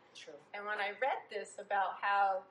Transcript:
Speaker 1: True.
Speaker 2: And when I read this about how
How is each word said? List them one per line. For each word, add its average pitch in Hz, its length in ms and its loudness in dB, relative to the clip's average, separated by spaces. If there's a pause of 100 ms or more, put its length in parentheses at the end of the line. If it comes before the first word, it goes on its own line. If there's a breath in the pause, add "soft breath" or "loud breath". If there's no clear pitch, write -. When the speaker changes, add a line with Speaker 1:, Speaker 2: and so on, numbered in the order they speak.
(140)
Speaker 1:
True. - 260 -16 (140)
Speaker 2:
And 208 120 -8
when 208 160 -2
I 202 180 0
read 285 300 0
this - 300 -8
about 196 420 0
how 196 500 4